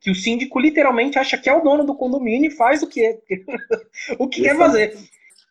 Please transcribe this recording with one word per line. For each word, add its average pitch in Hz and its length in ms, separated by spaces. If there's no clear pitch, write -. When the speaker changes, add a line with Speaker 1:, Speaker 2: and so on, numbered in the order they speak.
Speaker 1:
que 196 100
o 190 40
síndico 240 440
literalmente 277 600
acha 269 180
que - 120
é 269 60
o 320 80
dono 294 220
do 285 100
condomínio 254 560
e 294 60
faz 277 260
o 311 60
que 240 160
é, 220 160
<laughs> - 500
o 262 80
que - 140
quer 269 140
Speaker 2:
Isso - 0
é 302 40
Speaker 1:
fazer. 233 400